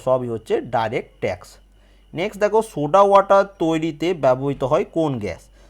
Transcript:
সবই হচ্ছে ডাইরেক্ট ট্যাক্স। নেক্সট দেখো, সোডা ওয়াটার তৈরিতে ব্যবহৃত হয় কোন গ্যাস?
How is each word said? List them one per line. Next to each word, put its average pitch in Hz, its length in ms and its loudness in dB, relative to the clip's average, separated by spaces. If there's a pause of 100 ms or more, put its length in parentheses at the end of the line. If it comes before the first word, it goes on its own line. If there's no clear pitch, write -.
সবই 127 240 0
হচ্ছে 117 320 -4
ডাইরেক্ট 120 600 -6
ট্যাক্স। - 360 -8 (580)
নেক্সট 190 260 -6
দেখো, 208 220 2
সোডা 151 380 0
ওয়াটার 196 440 6 (140)
তৈরিতে 160 560 -2
ব্যবহৃত 135 500 0
হয় 151 280 0
কোন 151 260 -2
গ্যাস? 95 220 -8 (280)